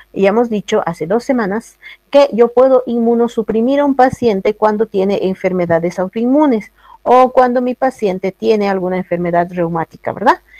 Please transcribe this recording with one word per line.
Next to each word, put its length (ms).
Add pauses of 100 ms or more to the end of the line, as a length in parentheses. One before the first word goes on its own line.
(120)
Y 100
ya 60
hemos 200
dicho 380
hace 220
dos 160
semanas 520 (340)
que 220
yo 200
puedo 340
inmunosuprimir 960
a 40
un 120
paciente 580
cuando 320
tiene 400
enfermedades 720
autoinmunes, 720 (320)
o 280
cuando 300
mi 140
paciente 560
tiene 380
alguna 280
enfermedad 540
reumática, 600
¿verdad? 240 (240)